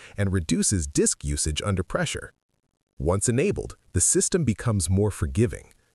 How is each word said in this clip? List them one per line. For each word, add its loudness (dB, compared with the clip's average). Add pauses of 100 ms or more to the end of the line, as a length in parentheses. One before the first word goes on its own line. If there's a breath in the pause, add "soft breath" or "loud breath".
(160 loud breath)
and 0
reduces 0
disk 0
usage -2
under -2
pressure. -4 (680)
Once 0
enabled, 0 (180)
the 2
system 2
becomes 0
more 2
forgiving. -2 (220)